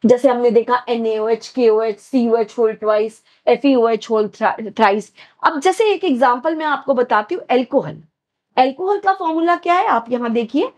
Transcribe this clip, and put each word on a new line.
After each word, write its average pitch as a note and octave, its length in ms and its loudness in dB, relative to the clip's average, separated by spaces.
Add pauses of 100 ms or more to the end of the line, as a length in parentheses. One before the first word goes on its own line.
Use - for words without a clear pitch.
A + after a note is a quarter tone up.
जैसे B3 220 4
हमने A#3+ 220 0
देखा A#3 380 0
एन A#3 180 -2
ए A3 120 -2
ओ G#3+ 100 -4
एच, A3+ 200 -4
के B3 200 0
ओ G#3+ 140 2
एच, G#3+ 160 -4
सी B3 260 -2
यू A#3 120 2
एच A3 220 -2
होल A3 140 2
ट्वाइस, G#3+ 500 -2 (240)
एफ़ A#3+ 200 2
ई C#4 80 4
ओ A#3 140 4
एच A3+ 220 -4
होल G#3+ 180 0
thri-, A3 500 -4
थ्राइस। G3+ 340 2 (320)
अब E4 160 0
जैसे G4+ 320 2
एक F#4+ 120 -4
एग्जांपल C4 520 0
मैं D#4 100 -6
आपको C#4+ 280 -2
बताती A#3 400 -2
हूँ, - 160 -10
अल्कोहल। A#3+ 480 -2 (580)
अल्कोहल D4+ 420 0
का F#4+ 140 0
फॉर्मूला E4+ 440 0
क्या F4 180 -2
है F#4 120 0
आप A#3 240 0
यहाँ A#3+ 220 -4
देखिए, A#3 460 -2